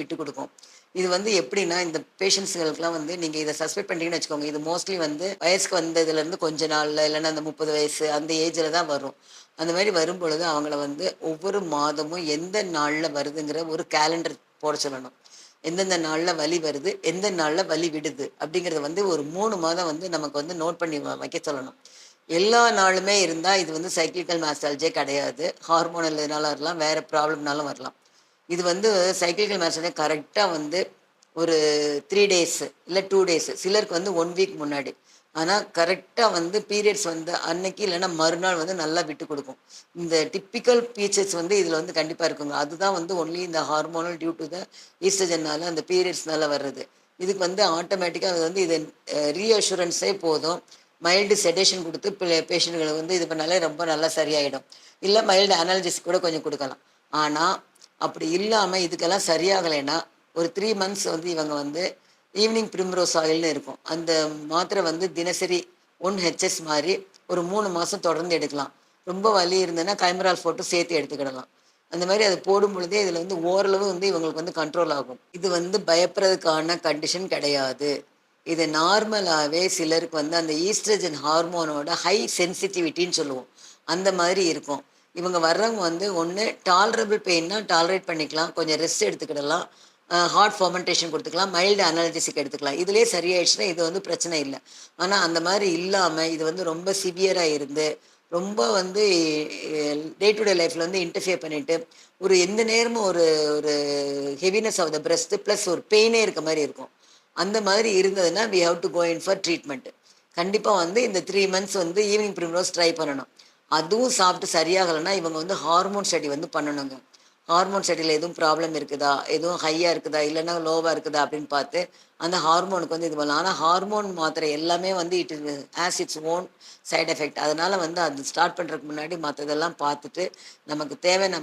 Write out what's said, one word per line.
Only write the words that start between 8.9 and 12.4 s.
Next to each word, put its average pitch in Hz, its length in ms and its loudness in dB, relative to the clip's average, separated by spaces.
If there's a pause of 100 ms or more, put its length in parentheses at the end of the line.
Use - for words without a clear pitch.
வரும். 135 220 -6 (400)
அந்த 165 200 -2
மாதிரி 202 140 2 (100)
வரும் 175 220 0
பொழுது 160 300 0
அவங்கள 147 240 -2 (100)
வந்து 147 200 -6 (140)
ஒவ்வொரு 165 400 -4 (160)
மாதமும் 151 500 -2 (100)
எந்த 180 200 -4 (220)